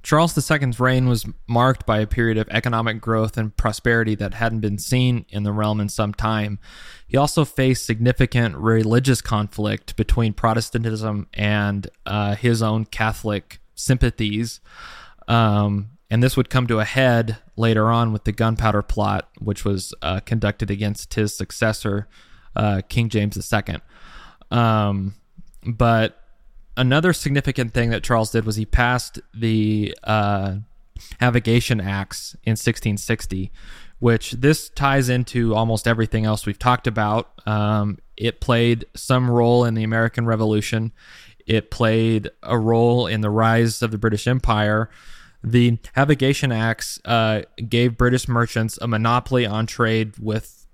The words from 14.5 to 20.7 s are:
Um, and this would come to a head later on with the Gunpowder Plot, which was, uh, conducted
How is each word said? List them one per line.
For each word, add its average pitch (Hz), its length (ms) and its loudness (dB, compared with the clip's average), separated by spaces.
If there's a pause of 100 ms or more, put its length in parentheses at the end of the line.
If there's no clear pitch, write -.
Um, 104 640 2 (180)
and 113 140 4
this 127 120 2
would 127 140 0
come 127 160 0
to 117 140 0
a 107 60 0
head 117 520 2 (180)
later 113 360 4
on 117 200 2
with 107 120 -4
the 110 80 0
Gunpowder 110 500 2
Plot, 101 560 -2
which - 260 -6
was, 98 380 -4
uh, 92 200 -2
conducted 107 500 -2